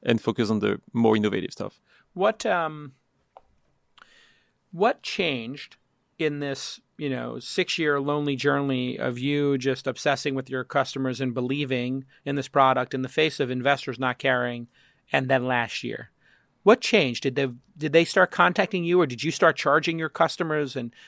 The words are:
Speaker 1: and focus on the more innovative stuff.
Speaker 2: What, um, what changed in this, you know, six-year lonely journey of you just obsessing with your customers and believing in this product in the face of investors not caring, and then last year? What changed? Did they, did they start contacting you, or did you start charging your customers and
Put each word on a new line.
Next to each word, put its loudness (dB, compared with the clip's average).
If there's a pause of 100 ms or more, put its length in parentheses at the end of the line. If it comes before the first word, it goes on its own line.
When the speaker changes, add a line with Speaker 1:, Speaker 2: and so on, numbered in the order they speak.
Speaker 1:
and 0
focus -2
on 0
the 0 (140)
more 4
innovative -2
stuff. -12 (320)
Speaker 2:
What, -2
um, -4 (1800)
what 0
changed -6 (400)
in -2
this, -8 (180)
you -6
know, -6
six-year -2
lonely -2
journey 0
of -4
you 0
just -2
obsessing -2
with -6
your -6
customers -2
and -2
believing -4 (200)
in -2
this -4
product 4
in -2
the -4
face 0
of 0
investors 0
not -2
caring, 0 (440)
and 2
then 4
last -2
year? -10 (520)
What 8
changed? 2
Did 0
they, 0 (300)
did -4
they 6
start 2
contacting 2
you, 2
or 4
did -6
you -2
start 4
charging 0
your -4
customers 0
and -6 (140)